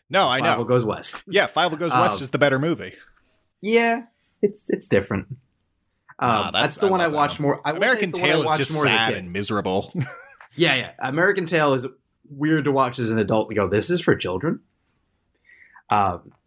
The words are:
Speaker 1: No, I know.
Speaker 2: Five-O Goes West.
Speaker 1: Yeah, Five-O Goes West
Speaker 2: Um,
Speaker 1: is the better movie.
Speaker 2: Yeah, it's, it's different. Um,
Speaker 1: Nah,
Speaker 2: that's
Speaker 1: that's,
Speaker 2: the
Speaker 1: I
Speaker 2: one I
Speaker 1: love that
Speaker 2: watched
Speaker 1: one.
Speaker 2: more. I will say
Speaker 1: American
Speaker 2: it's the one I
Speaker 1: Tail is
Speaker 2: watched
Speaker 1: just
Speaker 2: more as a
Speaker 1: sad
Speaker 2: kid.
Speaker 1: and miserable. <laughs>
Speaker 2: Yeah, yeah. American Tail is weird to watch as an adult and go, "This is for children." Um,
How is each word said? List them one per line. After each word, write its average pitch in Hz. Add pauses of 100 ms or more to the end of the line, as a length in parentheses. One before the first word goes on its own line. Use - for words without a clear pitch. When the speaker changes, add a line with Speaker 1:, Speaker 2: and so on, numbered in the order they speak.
Speaker 1:
No, 170
I 127
know. 123
Speaker 2:
Five-O 117
Goes 120
West. 90
Speaker 1:
Yeah, 190
Five-O 165
Goes 160
West 113
Speaker 2:
Um, -
Speaker 1:
is 131
the 143
better 135
movie. 110 (680)
Speaker 2:
Yeah, 233 (400)
it's, -
it's -
different. 98 (920)
Um, 127
Speaker 1:
Nah, 104
Speaker 2:
that's - (100)
Speaker 1:
that's, 156
Speaker 2:
the 202
Speaker 1:
I -
Speaker 2:
one 185
I 175
Speaker 1:
love 160
that 147
Speaker 2:
watched 143
Speaker 1:
one. -
Speaker 2:
more. 139
I 147
will 165
say 208
Speaker 1:
American 214
Speaker 2:
it's 180
the -
one 143
I 151
Speaker 1:
Tail 160
is 147
Speaker 2:
watched 156
Speaker 1:
just 139
Speaker 2:
more 151
as 104
a 110
Speaker 1:
sad 113
Speaker 2:
kid. 98
Speaker 1:
and 90
miserable. 98 (360)
<laughs> -
Speaker 2:
Yeah, 151
yeah. 110
American 175
Tail 156
is 131 (420)
weird 151
to 143
watch 131
as 113
an 110
adult 107
and 107
go, 101
"This 104
is 175
for -
children." 92 (1300)
Um, 98 (140)